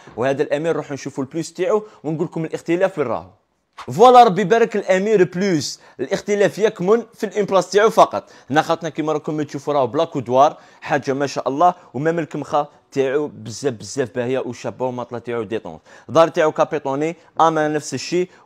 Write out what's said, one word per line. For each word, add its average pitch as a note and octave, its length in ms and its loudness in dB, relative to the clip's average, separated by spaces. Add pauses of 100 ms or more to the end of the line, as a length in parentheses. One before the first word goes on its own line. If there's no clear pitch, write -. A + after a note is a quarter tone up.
(160)
وهذا C3+ 260 -2
الامير D3+ 300 -2
نروح D3 200 -6
نشوفوا C3+ 320 -8
البلوس D#3+ 280 -10
تاعو G#3 340 -2 (180)
ونقول D#3+ 220 -4
لكم E3 180 -8
الاختلاف E3+ 540 -2
وين C#3 80 0
راهو. F#2+ 200 -6 (500)
فوالا A#3+ 460 8
ربي G#3 200 4
يبارك A3+ 340 2
الامير G3 480 2
بلوس، F3 560 -2 (200)
الاختلاف F#3+ 580 0
يكمن G#3+ 440 2 (120)
في - 120 -6
الان G3+ 180 -2
بلاس F#3+ 260 0
تاعو G#3 200 4
فقط. - 400 2 (200)
هنا D3+ 120 2
خاطنا E3 260 -2
كيما D#3 240 -4
راكم D3+ 300 -4
تشوفوا D3 320 -6
راهو C3+ 120 2
بلا C#3 180 -2
كودوار، C3+ 520 2 (240)
حاجه C#3 320 -4
ما C#3 140 -2
شاء - 220 -4
الله، E3+ 260 2 (200)
ومام D#3+ 240 -2
الكمخه D3 500 -4 (240)
تاعو C3+ 420 -2
بزاف A2+ 400 -8
بزاف G#2 400 -8
باهيه B2+ 240 -2
وشابه، A#2+ 480 -8
ومطله B2 320 -8
تاعو A#2 240 -6
ديتونت. F#2+ 380 -8 (280)
دار D#3+ 200 4
تاعو D#3 240 2
كابيتوني D3+ 640 -2 (240)
اما D#3 280 0
نفس D3+ 260 -6
الشيء، F3 340 -4 (180)